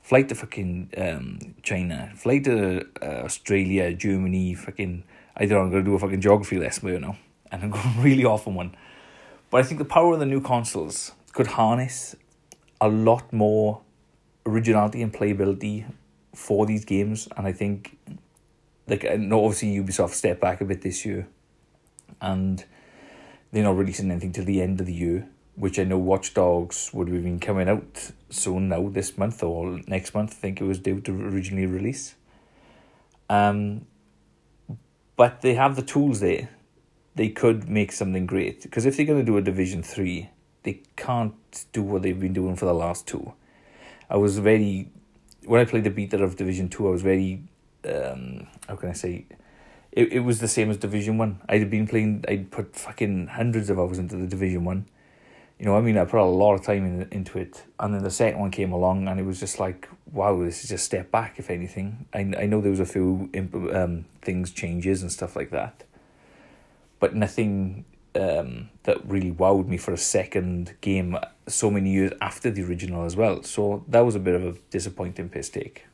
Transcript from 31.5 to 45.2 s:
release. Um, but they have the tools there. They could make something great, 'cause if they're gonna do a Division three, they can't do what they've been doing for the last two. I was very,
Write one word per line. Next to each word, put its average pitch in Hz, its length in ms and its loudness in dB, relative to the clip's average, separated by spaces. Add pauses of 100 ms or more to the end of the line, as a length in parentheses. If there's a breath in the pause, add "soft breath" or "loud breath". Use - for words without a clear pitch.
release. 98 500 -4 (1120 soft breath)
Um, 104 600 2 (1300)
but 120 240 6
they 127 140 4
have 135 200 4
the 131 60 -2
tools 139 380 2
there. 92 300 0 (680)
They 110 140 0
could 110 380 2
make 101 240 0
something 92 360 -2
great, 95 440 -4
'cause 117 140 0
if 135 100 4
they're 147 100 2
gonna 147 180 2
do 110 140 2
a 98 40 4
Division 92 400 -2
three, 90 480 -6 (340)
they - 180 -6 (140)
can't - 800 -4
do 110 80 -2
what 98 220 -2
they've 92 160 -2
been 92 140 -2
doing 92 220 -2
for 95 100 -4
the 87 80 2
last 85 340 -2
two. - 260 -10 (760 loud breath)
I 101 80 2
was 101 200 4
very, 104 520 4 (560)